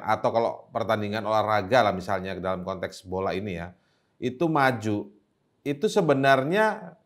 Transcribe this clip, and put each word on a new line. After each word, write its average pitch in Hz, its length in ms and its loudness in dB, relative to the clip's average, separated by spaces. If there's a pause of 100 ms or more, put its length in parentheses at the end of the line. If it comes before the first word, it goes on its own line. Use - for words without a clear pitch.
atau 110 240 0
kalau 113 220 2 (180)
pertandingan 107 560 -2
olahraga 107 640 4
lah 95 40 0
misalnya 92 440 -4
dalam 90 240 -4
konteks 92 400 -8
bola 92 320 -4
ini 95 240 -6
ya, 87 160 -12 (480)
itu 127 240 -2
maju, 120 640 0 (560)
itu 143 240 -2
sebenarnya 151 1040 2 (100)